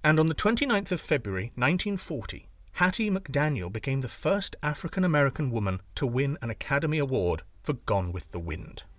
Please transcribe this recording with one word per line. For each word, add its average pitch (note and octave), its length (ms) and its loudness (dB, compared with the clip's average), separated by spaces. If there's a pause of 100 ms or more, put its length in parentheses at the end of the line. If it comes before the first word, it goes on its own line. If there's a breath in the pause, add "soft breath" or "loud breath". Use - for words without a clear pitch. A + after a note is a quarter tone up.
And D#3 180 6
on D#3+ 80 6
the D#3+ 60 2
twenty-ninth A3 600 2
of - 80 -2
February, G#2 560 -2
nineteen F3+ 400 0
forty, - 500 -8 (300)
Hattie G3+ 340 2
McDaniel C#3+ 600 0
became C3+ 280 -2
the C3 80 -4
first - 560 0
African-American D3+ 880 2
woman G2+ 300 0 (140)
to C#3 120 0
win C#3 340 0
an A#2 80 -6
Academy D3 500 -2
Award G2+ 440 0 (180)
for D3+ 120 -2
Gone F#2+ 400 0
with F2+ 180 -8
the F2+ 80 -6
Wind. D2+ 440 -8 (160)